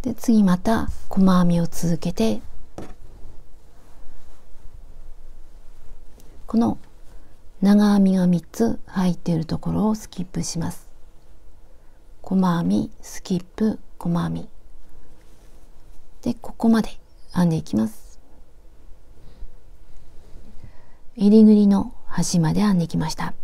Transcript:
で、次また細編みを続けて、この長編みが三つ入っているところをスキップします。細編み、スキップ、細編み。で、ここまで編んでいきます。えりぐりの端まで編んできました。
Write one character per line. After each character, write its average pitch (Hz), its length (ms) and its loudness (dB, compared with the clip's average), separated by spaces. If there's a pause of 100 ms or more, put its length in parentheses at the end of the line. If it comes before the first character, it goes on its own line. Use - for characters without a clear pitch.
で、 240 120 -4
次 220 280 6
ま 180 140 6
た 220 320 2 (220)
細 185 300 6
編 175 80 6
み 170 120 6
を 170 60 2
続 170 320 4
け 175 140 -2
て、 220 280 2 (4000)
こ - 100 -2
の - 220 2 (840)
長 208 320 6
編 202 120 6
み 190 120 4
が 180 100 4
三 175 140 4
つ - 460 -2
入 185 260 0
っ - 20 0
て - 180 -4
い 160 40 2
る 160 80 -2
と 165 140 -4
こ 165 140 -4
ろ 185 160 0
を 214 60 0
ス 214 140 -10
キ - 140 -10
ッ 180 40 -6
プ 165 160 -6
し - 160 -6
ま 165 120 -2
す。 - 180 -12 (1300)
細 190 180 0 (180)
編 170 100 0
み、 214 220 0 (120)
ス - 200 -10
キ 185 140 -2
ッ - 80 -4 (100)
プ、 214 240 0 (200)
細 175 200 0
編 - 140 -2
み。 - 160 -6 (1700)
で、 - 120 -2
こ - 200 -8
こ 226 160 2
ま 220 100 4
で - 80 -2 (460)
編 175 120 4
ん 170 40 4
で 160 60 0
い - 60 -4
き - 140 -4
ま 220 100 2
す。 - 320 -10 (3000)
え 202 100 6
り 214 160 10
ぐ 214 80 12
り 208 140 8
の 202 280 4 (120)
端 175 340 2
ま 160 140 2
で 185 80 2
編 208 140 4
ん - 20 4
で 165 100 0
き - 80 -4
ま 165 140 0
し - 40 -4
た。 175 280 -4